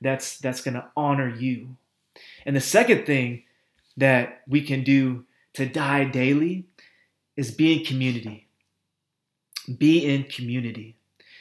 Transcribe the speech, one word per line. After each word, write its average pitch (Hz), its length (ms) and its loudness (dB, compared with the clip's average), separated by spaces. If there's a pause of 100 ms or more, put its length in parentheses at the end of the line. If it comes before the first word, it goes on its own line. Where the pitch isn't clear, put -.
that's, 135 380 -4
that's 127 200 -6
gonna 123 340 -8
honor 139 400 0
you." 127 400 -6 (680)
And 139 100 -2
the 139 60 2
second 233 460 4
thing 123 380 -2 (520)
that 131 500 2
we 139 140 0
can 139 240 -4
do 131 400 2 (300)
to 135 100 -4
die 139 400 0
daily 143 600 0 (680)
is 120 160 -6
be 156 280 4
in 160 80 -6
community. 123 600 -4 (1300)
Be 156 260 4
in 139 200 0
community. 117 720 -8 (440)